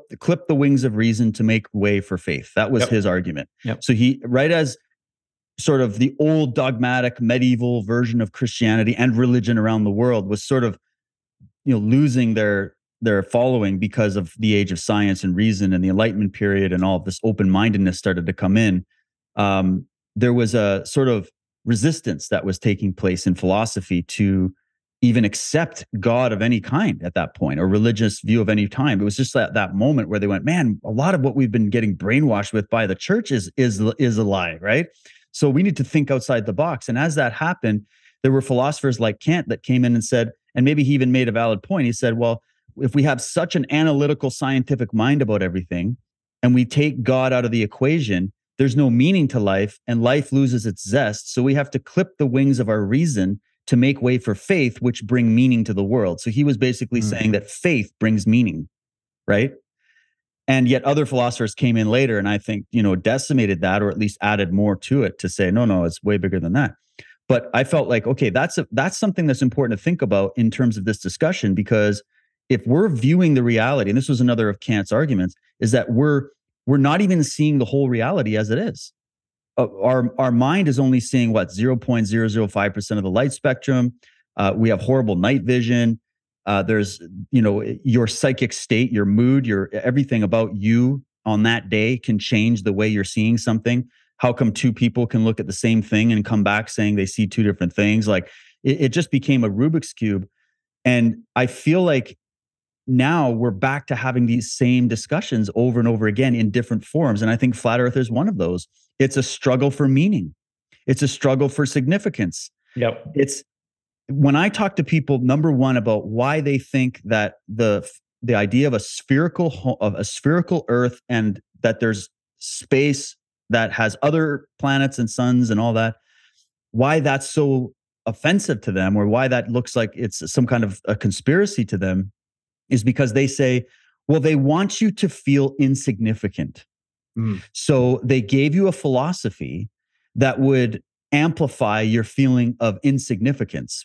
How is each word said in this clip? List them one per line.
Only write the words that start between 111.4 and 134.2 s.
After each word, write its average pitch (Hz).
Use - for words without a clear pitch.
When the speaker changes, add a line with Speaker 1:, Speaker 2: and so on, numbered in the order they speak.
Speaker 1:
for 143
significance. 139
Speaker 2:
Yep. 120
Speaker 1:
It's, 139
when 139
I 180
talk 208
to 156
people, 143
number 147
one, 131
about 107
why 127
they 139
think 127
that 107
the, 104
the 117
idea 104
of 131
a 107
spherical 165
ho-, -
of 104
a 107
spherical 170
earth 123
and 107
that 113
there's 107
space -
that 113
has 110
other 151
planets 139
and 117
suns 123
and 107
all 117
that, 113
why 139
that's 139
so 135
offensive 151
to 104
them 95
or 104
why 123
that 120
looks 120
like 113
it's 92
some 123
kind 117
of 98
a 104
conspiracy 147
to 98
them 95
is 120
because 123
they 135
say, 127
well, 151